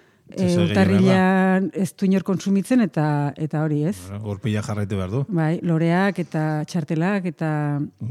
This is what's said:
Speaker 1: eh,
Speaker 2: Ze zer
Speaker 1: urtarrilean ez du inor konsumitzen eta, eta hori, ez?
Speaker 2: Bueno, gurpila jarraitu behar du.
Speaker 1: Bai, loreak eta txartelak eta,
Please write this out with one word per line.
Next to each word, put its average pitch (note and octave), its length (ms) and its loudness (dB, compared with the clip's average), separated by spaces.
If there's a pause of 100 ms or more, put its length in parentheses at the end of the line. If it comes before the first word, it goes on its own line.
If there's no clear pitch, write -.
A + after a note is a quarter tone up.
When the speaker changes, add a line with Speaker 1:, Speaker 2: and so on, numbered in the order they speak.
(280)
Speaker 1:
eh, - 100 -10
Speaker 2:
Ze F#3 100 2
zer F3 140 2
Speaker 1:
urtarrilean F#3+ 1120 4
ez - 200 -2
du - 140 -2
inor F#3+ 160 2
konsumitzen G3 580 0
eta, D3+ 540 0
eta D#3 300 -4
hori, D3+ 200 0
ez? D3+ 140 -2
Speaker 2:
Bueno, F#2+ 240 -10
gurpila G#2 400 -2
jarraitu G#2 340 -4
behar F#2 140 -2
du. C3 160 -2
Speaker 1:
Bai, E3 340 0
loreak E3+ 600 0
eta D#3 440 -4
txartelak F3 600 -2
eta, D3+ 540 -2 (300)